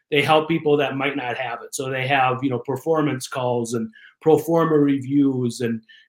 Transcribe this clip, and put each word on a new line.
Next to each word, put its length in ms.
they 140
help 240
people 300
that 200
might 180
not 220
have 240
it. 140
So 140
they 180
have, 340
you 80
know, 100
performance 680
calls 480
and 160
pro 180
forma 360
reviews 840
and, 220